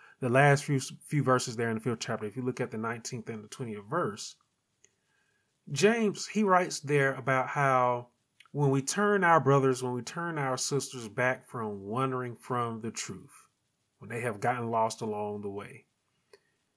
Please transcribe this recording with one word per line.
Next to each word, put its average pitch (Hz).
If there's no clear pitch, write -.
the 127
last 139
few, 139
few 147
verses 127
there 117
in 110
the 110
fifth 117
chapter, 107
if 104
you 127
look 123
at 117
the 113
nineteenth 113
and 110
the 107
twentieth 107
verse, 127
James, 202
he 214
writes 180
there 139
about 131
how 127
when 143
we 135
turn 202
our 165
brothers, 135
when 123
we 123
turn 170
our 131
sisters 127
back 123
from 104
wandering 127
from 117
the 113
truth, -
when 104
they 117
have 107
gotten 120
lost 113
along 104
the 104
way, 98